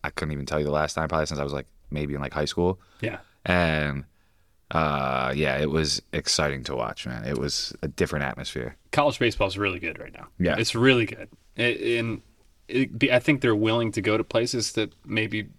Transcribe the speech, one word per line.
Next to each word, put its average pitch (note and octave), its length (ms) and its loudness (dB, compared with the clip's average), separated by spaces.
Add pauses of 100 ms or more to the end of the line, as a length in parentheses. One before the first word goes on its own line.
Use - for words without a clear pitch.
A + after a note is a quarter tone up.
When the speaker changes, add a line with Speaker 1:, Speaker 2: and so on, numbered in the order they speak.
Speaker 1:
I E2+ 80 -4
couldn't D#2 220 -4
even C#2+ 120 -4
tell D2+ 140 0
you D2+ 60 0
the D2 60 0
last D2+ 220 0
time, D#2+ 160 -2
probably D#2 160 0
since D2 140 -4
I C#2+ 40 -2
was, C#2+ 100 -4
like, C#2 120 -6 (260)
maybe D2 240 -2
in, C#2 60 -4
like, C2+ 120 -6
high D2+ 120 0
school. F2+ 340 0 (220)
Speaker 2:
Yeah. - 160 -4 (280)
Speaker 1:
And, D2+ 600 2 (680)
uh, C2+ 640 0
yeah, C#2+ 220 0
it D2+ 120 0
was D2+ 320 0 (120)
exciting C#2+ 520 0
to C2+ 100 -6
watch, A#1 300 -6
man. A#1+ 200 -8
It C#2 120 -2
was - 440 -4
a D#2+ 60 -4
different D2 380 -2
atmosphere. B1+ 500 -6 (160)
Speaker 2:
College D3 280 2
baseball A2 280 2
is F#2+ 100 -4
really G2 220 -2
good D#2+ 200 -8
right - 140 -14
now. - 140 -18 (120)
Speaker 1:
Yeah. E2+ 180 4
Speaker 2:
It's A2+ 180 0
really A#2+ 300 6
good. - 220 -12 (300)
It, A#2 420 0
and A2+ 220 -4 (460)
it B2+ 300 0
be, A#2+ 140 4
I B2 80 6
think C#3 220 4
they're A2+ 140 4
willing A2 380 2
to G#2+ 80 -2
go G#2+ 160 2
to A2 60 0
places A#2 500 0
that G#2+ 200 0 (120)
maybe G#2+ 420 -2 (120)